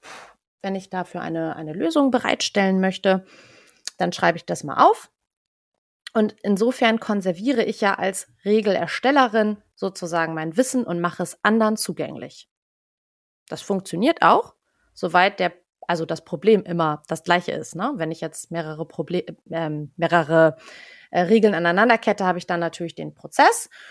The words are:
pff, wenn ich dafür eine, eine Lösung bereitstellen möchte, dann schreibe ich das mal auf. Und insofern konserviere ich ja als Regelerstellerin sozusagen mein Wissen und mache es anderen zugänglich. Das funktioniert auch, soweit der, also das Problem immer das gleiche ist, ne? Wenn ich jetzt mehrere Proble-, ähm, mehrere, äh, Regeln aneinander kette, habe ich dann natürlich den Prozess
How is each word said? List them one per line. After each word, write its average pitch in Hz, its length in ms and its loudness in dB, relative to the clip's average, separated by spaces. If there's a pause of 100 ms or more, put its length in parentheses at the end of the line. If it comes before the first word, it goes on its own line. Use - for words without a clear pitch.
pff, - 340 -20 (260)
wenn 196 140 -6
ich 190 140 -10
dafür 180 320 -8
eine, 165 340 -6
eine 156 180 -12
Lösung 285 380 0
bereitstellen 196 680 0
möchte, 190 460 0 (720)
dann 175 140 -2
schreibe 170 260 0
ich - 80 -16
das 170 180 -8
mal 147 220 2
auf. 427 240 2 (1040)
Und 214 280 0
insofern 226 580 2
konserviere 202 640 -2
ich - 180 -4
ja 202 140 2
als 190 320 -4 (160)
Regelerstellerin 214 1160 0 (140)
sozusagen 170 580 -4
mein 160 240 -6
Wissen 254 260 0
und 175 160 -4
mache 175 240 -4
es - 200 -12
anderen 220 340 4
zugänglich. - 720 -10 (960)
Das - 140 -12
funktioniert 190 600 -2
auch, 202 340 4 (380)
soweit 180 460 2
der, 180 140 0 (340)
also 165 180 -2
das 160 200 -8
Problem 190 380 2
immer 160 440 -2
das 160 160 -6
gleiche 175 280 0
ist, - 240 -8
ne? 220 200 -6
Wenn 160 160 -4
ich 165 100 -10
jetzt - 300 -12
mehrere 160 340 -8
Proble-, 170 520 -8 (140)
ähm, 151 460 -6
mehrere, 160 600 4 (540)
äh, 175 100 0
Regeln 202 340 4
aneinander 185 420 4
kette, 202 280 0
habe 180 120 0
ich 180 100 -12
dann 175 120 -2
natürlich 170 360 -6
den 151 180 -12
Prozess - 560 2 (220)